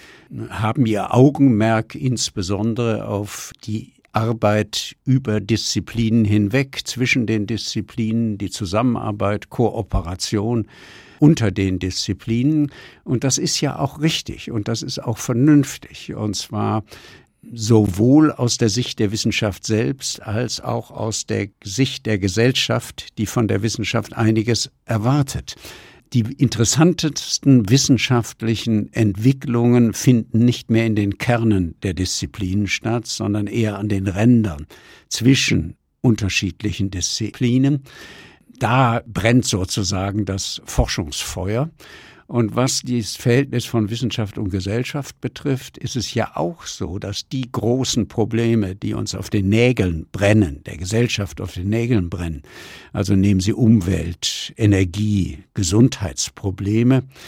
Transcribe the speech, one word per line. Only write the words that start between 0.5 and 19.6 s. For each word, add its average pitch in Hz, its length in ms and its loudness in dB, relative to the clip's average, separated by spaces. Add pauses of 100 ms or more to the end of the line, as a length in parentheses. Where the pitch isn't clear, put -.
ihr 104 300 0
Augenmerk 117 800 4
insbesondere 107 1120 -2
auf 104 460 -6 (120)
die 110 280 -8 (180)
Arbeit 107 960 0
über 127 360 2
Disziplinen 110 840 0
hinweg, 107 600 0
zwischen 120 440 -2
den 110 180 0
Disziplinen, 110 880 -4
die 98 140 -6
Zusammenarbeit, 104 1000 -2
Kooperation 107 1160 -2 (540)
unter 147 320 4
den 95 260 0
Disziplinen. 120 960 -2 (320)
Und 123 180 -2
das 131 160 0
ist - 220 -2
ja 139 180 -2
auch 147 220 -4
richtig - 500 -4
und 107 160 -4
das 117 160 -4
ist 139 180 -8
auch 113 180 -6
vernünftig. - 960 2
Und 104 200 -4
zwar 107 480 -2 (720)
sowohl 113 800 4
aus 123 240 -2
der 117 140 2
Sicht 123 280 -4
der 104 140 0
Wissenschaft 107 540 -2